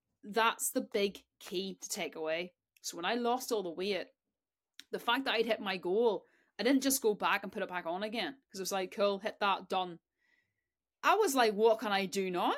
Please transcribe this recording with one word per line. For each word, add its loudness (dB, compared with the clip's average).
That's 0
the -2
big -2
key -6
to -14
take -6
away. -4
So -10
when -6
I 0
lost -2
all 0
the -4
weight, -4
the -4
fact 0
that 0
I'd 2
hit 0
my -4
goal, 2
I -4
didn't 4
just 0
go 4
back 0
and -8
put -6
it -6
back -6
on -4
again. -4
'Cause -14
it -6
was -6
like, -2
"Cool, 2
hit -8
that, 0
done." -2
I 6
was 4
like, 6
"What 6
can -2
I 2
do -2
now? 2